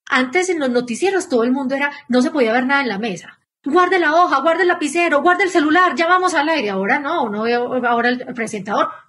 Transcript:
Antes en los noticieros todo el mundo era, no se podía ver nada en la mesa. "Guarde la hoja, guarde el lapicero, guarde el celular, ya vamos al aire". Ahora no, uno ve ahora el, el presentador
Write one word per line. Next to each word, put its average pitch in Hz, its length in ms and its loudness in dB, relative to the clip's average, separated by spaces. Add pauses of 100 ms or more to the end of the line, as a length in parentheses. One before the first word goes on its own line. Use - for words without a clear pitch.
Antes 277 420 0
en 339 100 -2
los 269 100 -2
noticieros 247 580 -2
todo 247 160 0
el 247 80 0
mundo 269 240 -2
era, 285 160 -2 (160)
no 254 140 2
se 302 100 0
podía 233 220 2
ver 254 140 0
nada 277 140 2
en 262 60 -4
la 202 120 -4
mesa. 214 400 -10 (260)
"Guarde 359 340 2
la 311 160 2
hoja, 311 240 4
guarde 330 220 0
el 359 80 2
lapicero, 330 520 0
guarde 359 220 2
el 370 60 0
celular, 339 440 4
ya 330 140 0
vamos 370 260 2
al 302 140 0
aire". 294 220 0
Ahora 196 300 0
no, 294 260 -2
uno 208 180 -4
ve 233 120 0
ahora 240 540 0
el, 254 160 -4
el 247 80 -10
presentador 214 540 -4 (220)